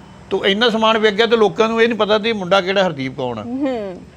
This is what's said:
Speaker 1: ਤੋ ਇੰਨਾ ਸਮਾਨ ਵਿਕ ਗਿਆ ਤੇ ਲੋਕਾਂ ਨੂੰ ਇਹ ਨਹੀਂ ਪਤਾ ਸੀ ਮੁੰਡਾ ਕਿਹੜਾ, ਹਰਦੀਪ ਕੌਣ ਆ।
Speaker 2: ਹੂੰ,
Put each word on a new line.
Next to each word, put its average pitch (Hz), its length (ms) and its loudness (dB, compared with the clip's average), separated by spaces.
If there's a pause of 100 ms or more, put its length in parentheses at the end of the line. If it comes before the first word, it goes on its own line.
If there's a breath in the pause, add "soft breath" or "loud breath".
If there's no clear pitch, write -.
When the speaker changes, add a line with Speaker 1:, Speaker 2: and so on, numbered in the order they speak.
(300)
Speaker 1:
ਤੋ 196 160 -2
ਇੰਨਾ 214 240 2
ਸਮਾਨ 220 280 2
ਵਿਕ 214 160 2
ਗਿਆ 226 120 2
ਤੇ 233 100 2
ਲੋਕਾਂ 220 320 2
ਨੂੰ 226 140 0
ਇਹ 233 60 4
ਨਹੀਂ 233 100 -2
ਪਤਾ 214 200 2
ਸੀ 226 140 -2
ਮੁੰਡਾ 196 280 0
ਕਿਹੜਾ, 190 260 0
ਹਰਦੀਪ 135 300 -6
ਕੌਣ 123 220 -4
ਆ। 104 40 -6
Speaker 2:
ਹੂੰ, 240 540 -6 (200)